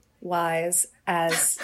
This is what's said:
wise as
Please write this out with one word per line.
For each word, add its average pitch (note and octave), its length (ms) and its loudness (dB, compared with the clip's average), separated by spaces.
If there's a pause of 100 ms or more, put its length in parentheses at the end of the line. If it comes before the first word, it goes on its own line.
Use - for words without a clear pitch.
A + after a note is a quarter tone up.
(200)
wise E3+ 680 0 (200)
as E3 580 0